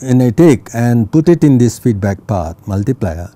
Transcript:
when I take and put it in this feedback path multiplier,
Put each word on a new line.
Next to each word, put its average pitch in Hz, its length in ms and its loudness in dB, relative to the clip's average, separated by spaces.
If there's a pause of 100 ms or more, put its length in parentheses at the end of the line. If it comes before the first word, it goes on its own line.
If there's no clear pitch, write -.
when 127 220 2
I 123 80 2
take 156 420 2
and 120 400 -2
put 156 160 0
it 165 160 2
in 139 140 4
this 120 200 0
feedback 101 480 -4
path 85 400 -6
multiplier, 98 680 -6